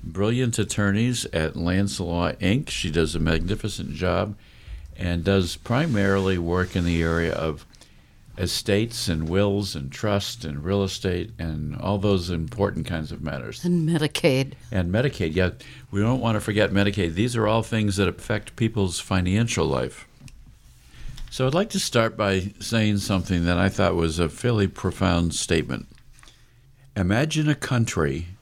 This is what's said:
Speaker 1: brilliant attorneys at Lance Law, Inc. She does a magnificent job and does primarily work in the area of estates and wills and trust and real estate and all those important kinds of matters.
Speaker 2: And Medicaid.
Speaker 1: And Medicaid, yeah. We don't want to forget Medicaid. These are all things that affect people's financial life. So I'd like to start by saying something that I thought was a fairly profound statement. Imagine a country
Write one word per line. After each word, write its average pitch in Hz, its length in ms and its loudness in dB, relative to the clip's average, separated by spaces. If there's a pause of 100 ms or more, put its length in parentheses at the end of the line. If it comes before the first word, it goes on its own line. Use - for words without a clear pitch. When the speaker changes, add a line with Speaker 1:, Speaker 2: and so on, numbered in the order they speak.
Speaker 1:
brilliant 113 560 0
attorneys 107 680 0
at 80 280 -2
Lance 92 460 0
Law, 87 320 0
Inc. 113 380 0
She - 200 -4
does 78 240 2
a 82 60 0
magnificent 82 720 0
job 90 440 0 (600)
and 87 260 -2
does 95 340 2
primarily 98 840 2
work 87 360 0
in 87 120 2
the 82 160 2
area 82 320 2
of 76 320 -4 (720)
estates 104 680 -2
and 80 220 0
wills 101 480 0
and 69 160 -8
trust 101 520 -2
and 73 200 -8
real 98 180 2
estate 92 560 -2
and 78 380 -6
all 101 220 0
those 95 320 2
important 87 540 -2
kinds 80 280 -4
of 78 100 -10
matters. 67 420 -8
Speaker 2:
And 175 240 2
Medicaid. 143 680 0 (180)
Speaker 1:
And 90 200 0
Medicaid, 101 440 0
yeah. 90 140 2 (420)
We 101 80 -2
don't 120 180 2
want 113 160 0
to 104 60 0
forget 101 320 2
Medicaid. 98 420 2
These 120 220 0
are 110 100 2
all 110 160 2
things 107 320 0
that 95 140 4
affect - 480 -6
people's 104 420 0
financial 92 680 2
life. 65 420 -4 (1200)
So 131 160 -2
I'd 131 80 0
like 202 160 2
to 196 80 -2
start 113 380 2
by 98 420 2
saying 107 400 2
something 92 460 0
that 87 120 4
I 95 120 4
thought 90 260 2
was 82 240 0
a 85 100 2
fairly 110 380 2
profound 87 680 0
statement. 76 500 -2 (1120)
Imagine 147 520 2
a 147 60 4
country 85 720 0 (160)